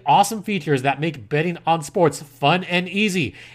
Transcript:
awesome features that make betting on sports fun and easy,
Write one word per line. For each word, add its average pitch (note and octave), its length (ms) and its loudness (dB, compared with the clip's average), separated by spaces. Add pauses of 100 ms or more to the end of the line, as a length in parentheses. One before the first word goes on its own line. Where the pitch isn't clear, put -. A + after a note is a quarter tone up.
awesome G3 360 4
features D3+ 380 -2
that C3+ 200 -2
make D3 280 -6
betting E3 380 -2
on E3 160 0
sports D#3+ 400 0
fun E3+ 420 0
and F3 240 -2
easy, F#3 460 -2 (200)